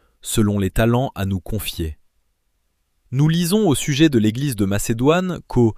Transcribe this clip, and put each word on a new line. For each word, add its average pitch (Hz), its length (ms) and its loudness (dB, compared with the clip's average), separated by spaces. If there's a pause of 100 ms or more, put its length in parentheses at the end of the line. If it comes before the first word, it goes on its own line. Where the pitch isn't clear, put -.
(220)
selon 104 380 0
les 95 100 0
talents 120 460 0
à 98 100 -6
nous 95 140 -2
confier. - 560 -8 (1160)
Nous 139 160 2
lisons 175 400 0
au 151 60 4
sujet 151 360 2
de 139 100 2
l'église 117 360 0
de 101 100 0
Macédoine 135 840 0
qu'au 113 300 2